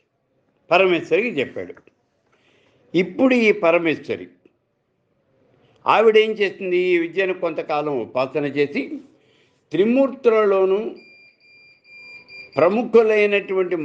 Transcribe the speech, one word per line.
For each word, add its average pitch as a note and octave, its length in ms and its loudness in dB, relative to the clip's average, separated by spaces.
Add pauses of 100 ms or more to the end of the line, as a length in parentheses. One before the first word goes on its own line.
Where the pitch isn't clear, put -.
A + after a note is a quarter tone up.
(720)
పరమేశ్వరికి F3+ 680 0
చెప్పాడు. F#2+ 340 -8 (1200)
ఇప్పుడు F#3+ 400 2 (140)
ఈ - 20 4 (140)
పరమేశ్వరి D#3+ 640 0 (1600)
ఆవిడేం A3 540 4
చేసింది? F#3 380 -2 (140)
ఈ - 100 4
విద్యను F#3 400 -2
కొంతకాలం D3+ 540 -4 (100)
ఉపాసన C#3 400 -4 (120)
చేసి, D3 240 -2 (920)
త్రిమూర్తులలోనూ G#3+ 1080 2 (1800)
ప్రముఖులైనటువంటి G3+ 1300 0